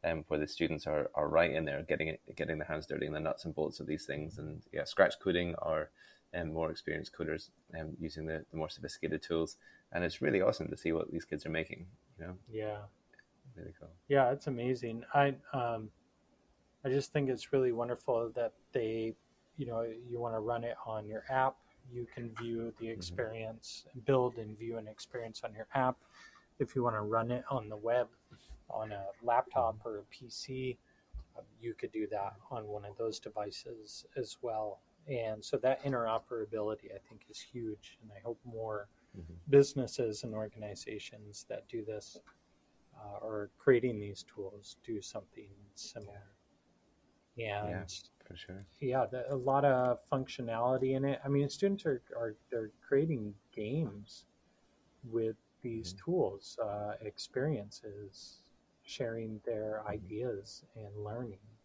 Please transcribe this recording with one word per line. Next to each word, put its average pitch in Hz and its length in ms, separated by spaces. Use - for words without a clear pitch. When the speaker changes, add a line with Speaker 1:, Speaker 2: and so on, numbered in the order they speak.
Speaker 1:
um, 80 240
where 78 120
the 76 80
students 80 400
are, 76 260
are 76 160
right 80 220
in 80 140
there, 71 180
getting 78 240
it, - 140
getting 80 220
their 76 100
hands 78 200
dirty 73 180
in 76 80
the 76 60
nuts 78 260
and 78 100
bolts 76 240
of 76 80
these 76 180
things, 73 340
and 76 240
yeah, 78 100
scratch - 400
coding 87 380
or, 78 300
um, 85 180
more 80 200
experienced 78 420
coders, 78 360
um, 80 200
using 80 260
the, 80 260
the 78 60
more 78 120
sophisticated 78 520
tools, 82 360
and 87 120
it's 85 180
really 131 200
awesome 80 260
to - 100
see 80 140
what 82 200
these 82 140
kids - 200
are 80 40
making. 80 360
You 80 60
know? 90 80
Speaker 2:
Yeah. 107 260
Speaker 1:
Really 85 240
cool. 82 100
Speaker 2:
Yeah, 135 240
it's 143 160
amazing. 120 560
I, 143 220
um, 117 360
I 135 60
just 139 240
think 143 160
it's 123 240
really 131 180
wonderful 117 640
that 117 180
they, 113 400
you 135 100
know, 117 180
you 120 100
wanna 117 200
run 117 240
it 117 120
on 110 220
your 107 220
app, 131 260
you 120 220
can 117 260
view 117 400
the 117 60
Speaker 1:
Mm-hmm. 113 80
Speaker 2:
experience, 110 920
build 127 320
and 107 200
view 113 200
an 110 100
experience 113 560
on 113 100
your 110 200
app. 131 240
If - 160
you 127 80
wanna 110 200
run 113 260
it 123 220
on 117 180
the 110 60
web, 113 320
on 110 240
a 98 100
laptop 120 580
Speaker 1:
Mm-hmm. 117 100
Speaker 2:
or 107 80
a 101 60
P - 260
C, 131 480
um, - 60
you 113 140
could - 180
do 107 160
that 101 280
on 113 180
one 104 180
of 101 120
those 113 220
devices 107 840
as 123 260
well. 110 380
And 113 360
so - 140
that 131 260
interoperability, 110 1120
I 98 40
think, 107 200
is 107 100
huge, 110 600
and 110 140
I 98 80
hope 117 220
more 110 420
Speaker 1:
Mm-hmm. 85 160
Speaker 2:
businesses 127 720
and 113 100
organizations 107 1160
that 107 180
do 113 160
this, 107 340
uh, 104 280
or 107 320
creating 120 420
these 101 240
tools 101 640
do 110 160
something 104 480
similar. 101 560
Speaker 1:
Yeah. 104 300
Speaker 2:
And 107 60
Speaker 1:
Yeah, - 540
for 87 120
sure. 98 280
Speaker 2:
yeah, 127 320
the, 123 180
a 139 60
lot 135 300
of 127 340
functionality 131 880
in 135 80
it. 139 220
I - 20
mean, 139 220
students 196 360
are, 135 160
are, 117 200
they're 110 220
creating 135 460
games 107 720
with 113 320
these 110 320
Speaker 1:
Mm-hmm. 98 180
Speaker 2:
tools, 104 520
uh, 104 380
experiences, 107 1400
sharing 113 640
their 107 360
Speaker 1:
Mm-hmm. 104 80
Speaker 2:
ideas 104 760
and 104 260
learning. 110 360